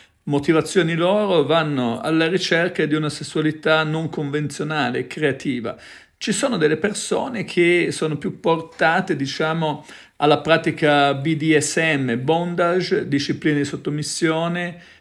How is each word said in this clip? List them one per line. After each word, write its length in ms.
motivazioni 720
loro 500
vanno 560
alla 260
ricerca 600
di 80
una 140
sessualità 720
non 260
convenzionale, 960
creativa. 720
Ci 160
sono 240
delle 200
persone 680
che 480
sono 260
più 220
portate, 760
diciamo, 680
alla 220
pratica 760
B 200
D 220
S 200
M, 460
bondage, 840
discipline 500
di 80
sottomissione, 1120